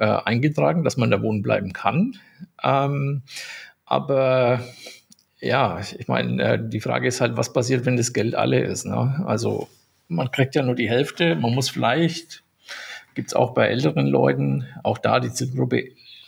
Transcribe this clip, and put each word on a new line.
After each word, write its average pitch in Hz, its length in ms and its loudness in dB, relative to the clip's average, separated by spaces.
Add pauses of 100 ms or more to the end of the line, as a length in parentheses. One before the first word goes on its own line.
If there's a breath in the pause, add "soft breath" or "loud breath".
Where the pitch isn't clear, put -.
äh, 107 40 2
eingetragen, 147 800 2
dass 131 120 0
man 117 140 2
da 107 100 2
wohnen 110 220 0
bleiben 101 320 -2
kann. 180 420 0 (480 loud breath)
Ähm, 139 580 0 (640 loud breath)
aber 131 760 2 (760 loud breath)
ja, 113 420 0 (180)
ich - 100 -10
meine, 123 340 0
äh, 117 200 2
die 110 180 -4
Frage 123 280 -2
ist 120 120 -2
halt, 120 160 0
was - 160 -2
passiert, 123 320 0
wenn 123 140 2
das 117 160 -2
Geld 113 200 0
alle 131 260 2
ist, 98 260 -4
ne? 123 400 0
Also 110 420 -2 (400)
man 143 220 -2
kriegt 131 240 0
ja 151 80 2
nur 123 140 0
die 117 120 -2
Hälfte, 147 460 2
man 120 200 0
muss 131 140 0
vielleicht, 160 720 -2 (720 loud breath)
gibt's - 200 -8
auch 120 180 2
bei 113 160 2
älteren 139 380 2
Leuten, 135 600 2 (160 loud breath)
auch 107 140 0
da 113 240 0
die 120 100 -2
Zielgruppe 127 600 -2 (380 loud breath)